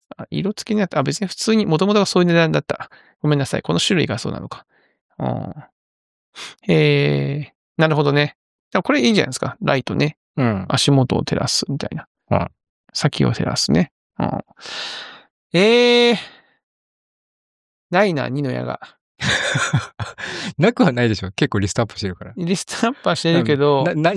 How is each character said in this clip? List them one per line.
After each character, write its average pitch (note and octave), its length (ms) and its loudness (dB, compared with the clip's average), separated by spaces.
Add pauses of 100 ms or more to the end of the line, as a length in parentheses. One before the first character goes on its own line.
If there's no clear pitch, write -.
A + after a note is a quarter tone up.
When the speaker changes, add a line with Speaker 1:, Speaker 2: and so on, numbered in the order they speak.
(160)
Speaker 1:
あ、 - 140 -12
色 F#3 220 -2
付 - 200 -8
き - 20 0
の G#3 60 2
や F#3+ 80 0
つ、 - 80 -12
あ、 D3 60 2
別 - 180 -2
に G3+ 60 -2
普 - 100 -12
通 - 180 0
に、 G#3+ 120 2
元 D#3+ 200 2
々 G#3 140 2
が F#3+ 60 2
そ - 140 2
う - 20 6
い F3+ 40 4
う - 20 2
値 E3+ 60 4
段 E3 180 4
だ D3+ 80 2
っ - 20 -2
た。 - 280 -10 (300)
ご D3+ 80 0
め D3+ 80 4
ん - 20 0
な C3+ 80 0
さ - 120 -4
い。 - 40 -4
こ - 100 -4
の E3 80 0
種 F#3+ 180 2
類 D3 80 2
が G2+ 120 -2
そ - 120 -6
う - 20 -6
な - 80 -8
の - 80 -12
か。 - 180 -16 (520)
う - 60 -6
ん。 - 300 -6 (1160)
え C#3+ 800 2
ー、 - 20 -20 (240)
な D#3+ 120 4
る D3+ 80 2
ほ D3+ 80 2
ど C#3+ 80 2
ね。 D3 240 0 (360)
で G3+ 60 0
も F3+ 40 2
こ - 100 0
れ - 80 2
い A#3+ 100 4
い A3 40 2
じ F#3+ 60 4
ゃ - 40 2
な - 20 -2
い - 20 -10
で C3 60 -8
す - 60 -10
か。 - 220 -4
ラ C#3 140 2
イ B2+ 80 -4
ト - 100 -6
ね。 D3 240 -2 (180)
Speaker 2:
う C#3+ 60 0
ん。 G#2 260 0
Speaker 1:
足 - 220 2
元 C3+ 260 4
を - 60 0
照 - 160 -4
ら - 100 -2
す - 200 -4
み C#3 100 -6
た - 120 -8
い - 60 -8
な。 D#3 100 -14 (240)
Speaker 2:
う - 60 2
ん。 F2 120 -2 (440)
Speaker 1:
先 - 320 -2
を B2 80 2
照 - 120 -4
ら - 120 -4
す - 160 -2
ね。 F3 200 2 (260)
う - 60 -2
ん。 - 200 -6 (1080)
え A#3+ 600 4
ー。 A3 40 2 (1700)
な F3+ 140 4
い F#3+ 100 2
な、 B2+ 140 -2
二 C3+ 140 -4
の C3+ 80 -2
矢 B2 140 -4
が。 B2 160 -6 (380)
Speaker 2:
<laughs> - 1400 -4
な G3+ 140 4
く B3+ 100 0
は E3 100 4
な B2 100 0
い A#2+ 60 4
で A2 60 2
し G2 100 -4
ょ。 F#2 80 -8
結 - 180 0
構 G#2+ 100 0
リ G2 80 0
ス - 60 -8
ト A#2+ 80 0
ア A2+ 40 0
ッ - 20 -20
プ - 100 -14
し - 20 -10
て G2+ 80 -4
る F2+ 80 -8
か - 80 -18
ら。 - 120 -16
Speaker 1:
リ F3+ 200 -2
ス - 80 -8
ト - 240 -2
ア - 20 0
ッ C#4 40 -6
プ - 140 -4
は E3+ 80 2
し - 60 -6
て E3 100 2
る E3 120 2
け C#3+ 120 2
ど。 C#3 300 2
Speaker 2:
う F3 80 -2
ん。 D3+ 80 0
な-、 E3+ 120 4
な-、 - 20 -